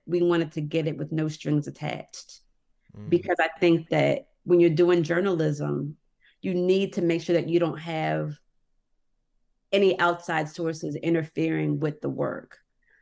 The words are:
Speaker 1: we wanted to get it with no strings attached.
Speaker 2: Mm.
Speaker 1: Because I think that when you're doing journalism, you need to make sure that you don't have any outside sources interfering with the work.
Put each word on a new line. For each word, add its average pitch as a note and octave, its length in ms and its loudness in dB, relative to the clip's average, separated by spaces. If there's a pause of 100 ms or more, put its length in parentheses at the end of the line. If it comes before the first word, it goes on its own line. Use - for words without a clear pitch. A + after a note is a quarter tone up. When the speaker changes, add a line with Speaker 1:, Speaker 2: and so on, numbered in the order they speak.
Speaker 1:
we F3 160 -2
wanted E3+ 320 2
to D#3+ 80 -4
get D3+ 260 -2
it D3 100 -4
with D3+ 140 -8
no D#3 180 -2
strings D3+ 380 -2
attached. - 760 -10 (560)
Speaker 2:
Mm. G#2 120 -12
Speaker 1:
Because F3 300 0
I D#3+ 80 2 (120)
think E3 300 4
that C#3+ 380 0 (160)
when F3 160 4
you're E3+ 100 6
doing F3 340 4
journalism, D3+ 920 -2 (460)
you F#3 120 -4
need F#3+ 400 2
to F#3+ 80 -2
make E3 200 0
sure E3+ 140 0
that D3+ 120 0
you E3+ 120 2
don't D#3 180 0
have D#3 600 -4 (1300)
any G3 280 4
outside E3+ 500 0
sources D#3+ 460 -6
interfering D#3+ 840 -2
with D3+ 220 -4
the C#3+ 80 -4
work. - 480 -6 (440)